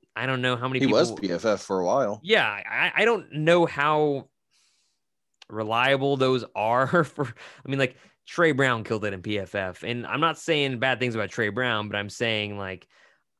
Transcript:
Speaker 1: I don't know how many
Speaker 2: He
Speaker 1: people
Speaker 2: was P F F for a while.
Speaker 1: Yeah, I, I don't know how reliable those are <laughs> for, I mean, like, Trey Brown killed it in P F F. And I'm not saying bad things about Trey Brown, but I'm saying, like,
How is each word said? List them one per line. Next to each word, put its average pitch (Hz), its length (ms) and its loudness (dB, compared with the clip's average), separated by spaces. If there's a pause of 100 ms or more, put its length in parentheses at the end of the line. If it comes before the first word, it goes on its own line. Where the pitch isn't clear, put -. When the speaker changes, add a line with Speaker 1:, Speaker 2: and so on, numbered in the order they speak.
(140)
Speaker 1:
I 120 120 -4
don't 131 160 -2
know 127 120 2
how 123 140 -4
many 131 100 -2
Speaker 2:
He 135 80 2
Speaker 1:
people 113 140 4
Speaker 2:
was 117 120 2
P 92 200 -4
F 85 120 -6
F 104 160 0
for 95 200 -4
a 90 40 -2
while. 107 380 0
Speaker 1:
Yeah, 180 240 2
I, 110 480 -4
I 196 100 2
don't 220 280 0
know 165 340 4
how 147 640 0 (1200)
reliable 127 680 0
those 131 280 2 (100)
are 120 320 2
<laughs> 165 180 2
for, - 220 -6
I - 420 -18
mean, 135 120 -2
like, 131 160 0 (300)
Trey 165 260 4
Brown 127 320 2
killed 107 200 -2
it 101 80 -2
in 95 80 -8
P 104 180 -4
F 95 160 -8
F. 95 280 -6
And 120 240 -6
I'm 120 140 -4
not 160 180 0
saying 139 400 0
bad 127 200 0
things 123 160 0
about 104 140 -2
Trey 107 220 -2
Brown, 110 380 -2
but 101 80 -6
I'm 101 120 -4
saying, 107 480 -4
like, 95 300 -10 (540)